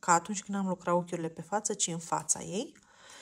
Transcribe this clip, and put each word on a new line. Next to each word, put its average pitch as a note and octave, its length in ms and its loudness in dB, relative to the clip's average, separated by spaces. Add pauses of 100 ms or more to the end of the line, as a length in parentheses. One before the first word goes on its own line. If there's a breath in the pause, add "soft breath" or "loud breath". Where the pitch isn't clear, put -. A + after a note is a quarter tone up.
ca F3+ 60 8
atunci F#3+ 300 4
când G3+ 160 -2
am F#3+ 100 0
lucrat F3+ 260 0
ochiurile F3 340 0
pe E3 140 -10
față, G#3+ 320 -2
ci - 120 0
în E3 120 -2
fața D#3 440 -2
ei. G#3+ 340 -4 (460 loud breath)